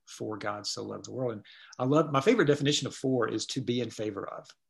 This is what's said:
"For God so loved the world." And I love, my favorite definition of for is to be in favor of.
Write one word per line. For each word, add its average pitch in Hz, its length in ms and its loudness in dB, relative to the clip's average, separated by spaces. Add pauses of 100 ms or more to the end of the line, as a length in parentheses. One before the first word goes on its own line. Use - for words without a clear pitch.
"For 110 320 -8
God 104 280 -6
so - 180 -6
loved 104 220 -10
the 107 60 -14
world." 120 220 -2
And 104 100 -10 (340)
I 131 60 0
love, 151 280 4
my 135 100 4
favorite 214 240 6
definition 143 420 4
of - 80 -10
for 127 320 0
is 110 200 -2
to 135 140 -4
be 123 200 0
in 117 80 -4
favor 107 400 -6
of. - 180 -14 (220)